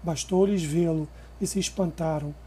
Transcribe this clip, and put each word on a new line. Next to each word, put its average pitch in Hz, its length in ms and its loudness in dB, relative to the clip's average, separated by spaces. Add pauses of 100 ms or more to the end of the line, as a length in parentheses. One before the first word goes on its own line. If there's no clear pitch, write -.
Bastou-lhes 185 600 2
vê-lo 160 460 2 (320)
e 196 60 0
se 196 120 -2
espantaram. 160 760 -2 (120)